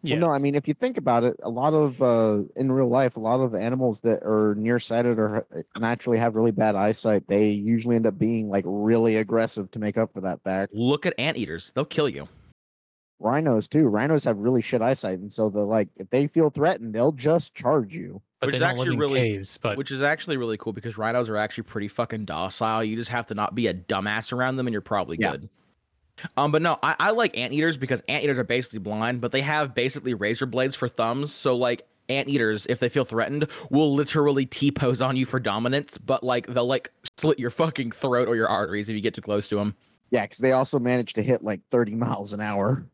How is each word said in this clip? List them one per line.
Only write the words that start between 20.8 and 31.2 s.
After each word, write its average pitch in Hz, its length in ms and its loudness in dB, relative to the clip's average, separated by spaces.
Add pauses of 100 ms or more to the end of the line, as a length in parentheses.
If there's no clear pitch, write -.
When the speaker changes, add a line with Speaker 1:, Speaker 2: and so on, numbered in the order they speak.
Speaker 3:
rhinos 113 320 0
are 107 80 -2
actually 107 260 -4
pretty 104 240 -8
fucking 110 380 -4
docile. 104 580 -2
You 110 120 -4
just 113 120 -8
have 120 200 -4
to 110 60 -8
not 104 200 -2
be 117 140 0
a 90 40 0
dumbass 104 640 -4
around 127 220 -2
them, 127 100 -2
and 120 60 -2
you're 104 100 -4
probably 92 360 -2
Speaker 1:
Yeah. 98 120 0
Speaker 3:
good. 73 180 -10 (880)
Um, 147 160 2
but 156 100 2
no, 165 200 2
I, 151 180 0
I 190 100 2
like 226 260 0
anteaters 147 400 0
because 131 320 -2
anteaters 143 300 0
are 123 60 0
basically 120 360 -2
blind, 110 400 -2
but 123 120 -4
they 135 80 2
have 143 340 -2
basically 127 400 -2
razor 107 320 -2
blades 127 300 -2
for 123 120 -4
thumbs. 123 460 -2